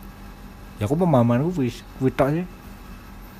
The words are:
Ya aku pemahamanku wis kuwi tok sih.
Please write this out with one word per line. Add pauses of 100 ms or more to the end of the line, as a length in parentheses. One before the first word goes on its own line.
(800)
Ya
aku
pemahamanku
wis (160)
kuwi
tok
sih. (920)